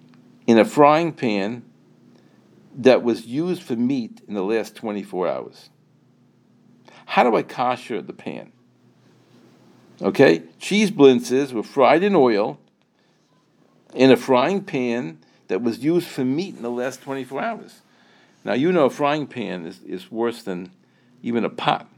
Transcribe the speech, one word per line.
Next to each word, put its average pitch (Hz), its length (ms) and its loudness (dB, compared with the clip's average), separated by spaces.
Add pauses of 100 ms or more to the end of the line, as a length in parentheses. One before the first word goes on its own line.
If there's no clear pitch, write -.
(480)
in 113 120 6
a 104 60 6
frying 151 460 4
pan 110 520 -4 (1120)
that 120 260 4
was 113 240 -2
used 156 380 -6
for 127 120 -8
meat 120 520 -4
in 101 80 -10
the 95 80 -2
last 107 320 -4
twenty-four 98 520 -6
hours. 65 440 -10 (1400)
How 202 160 2
do 233 120 2
I 165 60 2
kosher 123 580 -6
the 67 140 -14
pan? 58 380 -14 (1500)
Okay, 165 400 4 (160)
cheese 208 320 0
blintzes 127 600 4
were 110 120 -6
fried 139 400 2
in 202 120 0
oil 123 440 2 (1400)
in 131 160 6
a 127 40 8
frying 139 480 0
pan 131 540 -6 (300)
that 98 160 -4
was 113 160 -4
used 165 280 0
for - 160 -6
meat 151 340 -4
in - 40 -16
the 117 80 -8
last 123 320 -8
twenty-four 135 400 -10
hours. - 400 -10 (640)
Now, 104 100 -4
you 147 180 0
know 165 140 2
a 123 60 2
frying 147 340 -4
pan 92 400 -10
is, 92 160 -16
is - 300 -14
worse 117 320 -4
than 92 260 -10 (540)
even 117 200 -2
a 90 60 -2
pot - 480 -4